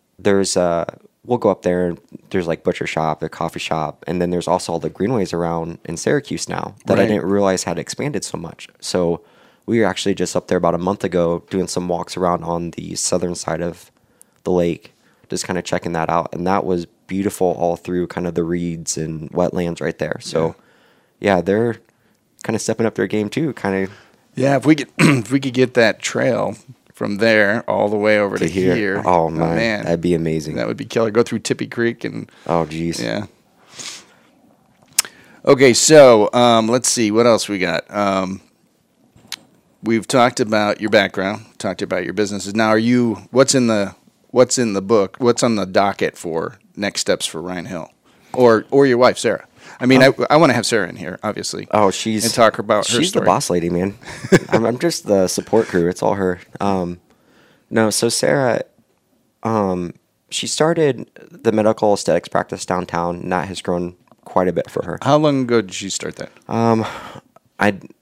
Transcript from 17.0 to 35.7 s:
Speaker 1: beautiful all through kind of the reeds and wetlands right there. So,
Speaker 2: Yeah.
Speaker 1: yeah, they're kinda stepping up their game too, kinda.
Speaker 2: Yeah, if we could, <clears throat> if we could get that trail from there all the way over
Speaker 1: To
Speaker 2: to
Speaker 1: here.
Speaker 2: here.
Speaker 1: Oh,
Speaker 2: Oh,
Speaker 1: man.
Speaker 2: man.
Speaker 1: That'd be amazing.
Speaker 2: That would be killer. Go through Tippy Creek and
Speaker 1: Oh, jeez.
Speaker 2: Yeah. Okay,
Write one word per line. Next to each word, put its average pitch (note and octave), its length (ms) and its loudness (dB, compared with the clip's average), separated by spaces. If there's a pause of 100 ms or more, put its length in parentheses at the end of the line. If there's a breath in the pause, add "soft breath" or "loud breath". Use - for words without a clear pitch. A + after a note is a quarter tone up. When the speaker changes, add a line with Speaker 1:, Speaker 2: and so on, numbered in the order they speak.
Speaker 1:
beautiful F#2+ 420 -2 (120)
all E2+ 160 0
through F2+ 320 -4
kind F2 180 -6
of E2+ 100 -4
the E2+ 80 0
reeds E2+ 540 -6
and D#2 340 -8
wetlands F2 500 -2
right E2 180 -6
there. D2+ 220 -8
So, D#2+ 340 -4 (640 soft breath)
Speaker 2:
Yeah. G2+ 160 2
Speaker 1:
yeah, F2 60 2
they're G#2+ 340 0 (680)
kinda A2+ 160 -2
stepping A2+ 260 -2
up G#2+ 100 -2
their G#2 120 -2
game G#2 220 -4
too, D3 240 -4
kinda. F#2+ 360 -4 (460 soft breath)
Speaker 2:
Yeah, C3+ 200 0
if B2+ 100 -2
we D#3 100 6
could, C3+ 180 -4
<clears throat> - 60 -20
if C#3 320 2
we C#3 80 0
could C3 140 -6
get B2 200 2
that A2+ 260 4
trail A2+ 560 -2 (380)
from G#2 240 -6
there A2 500 2
all G#2 220 0
the G#2+ 80 -2
way G#2+ 220 4
over G2+ 180 0
Speaker 1:
To F#2+ 80 -2
Speaker 2:
to D#2+ 60 0
Speaker 1:
here. F#2 240 2
Speaker 2:
here. G2 300 -2
Speaker 1:
Oh, E2+ 200 4
Speaker 2:
Oh, E2 40 0
Speaker 1:
man. E2 260 -2
Speaker 2:
man. A2+ 300 -2
Speaker 1:
That'd E2+ 160 -2
be F2 120 0
amazing. D#2+ 420 -2
Speaker 2:
That A#1 120 -6
would - 100 -6
be - 80 -10
killer. A2+ 260 -2
Go A2+ 120 4
through A2+ 160 -6
Tippy B2 280 -6
Creek A#2 360 -6
and A2 260 -10 (160 soft breath)
Speaker 1:
Oh, E2 240 0
jeez. E2 320 -6
Speaker 2:
Yeah. A#1+ 240 -6 (2250 loud breath)
Okay, C3 280 6